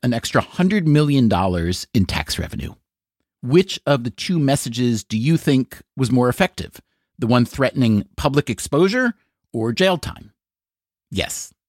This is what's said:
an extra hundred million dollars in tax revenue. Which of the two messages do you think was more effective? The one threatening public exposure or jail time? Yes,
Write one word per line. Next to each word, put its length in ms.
an 100
extra 280
hundred 480
million 400
dollars 640
in 120
tax 320
revenue. 360
Which 440
of 180
the 60
two 300
messages 680
do 120
you 200
think 440
was 160
more 160
effective? 540
The 100
one 180
threatening 580
public 320
exposure 640
or 180
jail 260
time? 360
Yes, 420